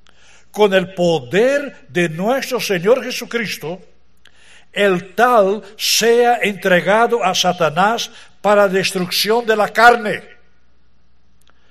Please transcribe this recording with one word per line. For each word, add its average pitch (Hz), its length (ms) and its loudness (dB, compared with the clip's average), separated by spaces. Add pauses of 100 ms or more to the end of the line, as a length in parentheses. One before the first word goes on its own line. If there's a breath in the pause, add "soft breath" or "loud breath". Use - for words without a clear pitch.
(520 soft breath)
con 202 220 2
el 190 220 0
poder 180 960 -2
de 170 200 -2
nuestro 220 500 -4
Señor 196 460 0
Jesucristo, 214 760 -8 (920 soft breath)
el 185 420 0
tal 214 480 2 (140 loud breath)
sea 240 640 0
entregado 196 840 0
a 180 120 0
Satanás 180 760 0 (300 loud breath)
para 202 280 4
destrucción 190 760 -2
de 220 100 0
la 208 140 0
carne, 220 540 2 (1500 soft breath)